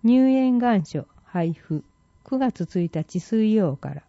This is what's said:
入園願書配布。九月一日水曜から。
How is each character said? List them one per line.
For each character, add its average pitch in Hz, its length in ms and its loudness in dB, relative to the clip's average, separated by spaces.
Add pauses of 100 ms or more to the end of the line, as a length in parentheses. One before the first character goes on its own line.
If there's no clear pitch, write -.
入 254 240 4
園 262 300 2
願 233 260 2
書 - 220 -8 (180)
配 170 280 -4
布。 - 320 -8 (400)
九 262 140 -6
月 247 260 -2
一 170 280 -4
日 160 280 -6
水 220 340 0
曜 175 220 0
か 139 180 -12
ら。 147 140 -16